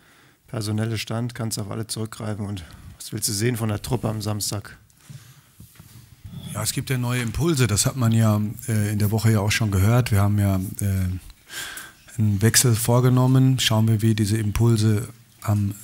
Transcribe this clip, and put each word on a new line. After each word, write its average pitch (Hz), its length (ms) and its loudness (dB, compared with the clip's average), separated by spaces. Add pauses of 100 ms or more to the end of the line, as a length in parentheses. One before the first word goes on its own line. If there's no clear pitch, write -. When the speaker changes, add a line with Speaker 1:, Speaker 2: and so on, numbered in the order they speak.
(480)
Speaker 1:
personelle 110 500 -4
Stand? 117 380 -6
Kannst 113 220 -6
auf 101 140 -8
alle 110 160 -8
zurückgreifen 110 580 -8
und 98 200 -10 (320)
was - 160 -14
willst 110 160 -4
du 110 40 -6
sehen 117 220 -2
von 110 140 -4
der 104 120 -4
Truppe 117 280 -4
am 107 120 -6
Samstag? 104 560 -6 (1800)
Speaker 2:
Ja, 107 100 -6
es - 100 -4
gibt 127 160 -6
ja 131 80 -2
neue 123 240 -2
Impulse, 127 440 0
das 104 200 2
hat 135 100 -2
man 117 160 2
ja, 110 300 4 (260)
äh, 107 240 0
in 107 80 -2
der 101 120 2
Woche 110 200 2
ja 107 80 4
auch 104 140 0
schon 107 180 0
gehört. 113 400 4
Wir 101 80 4
haben 101 180 4
ja, 98 200 2 (240)
äh, 95 260 0 (1080)
einen 104 240 2
Wechsel 113 340 4
vorgenommen. 127 840 4
Schauen 110 260 2
wir, 110 140 2
wie 113 140 4
diese 107 220 0
Impulse 110 720 2 (340)
am 104 420 0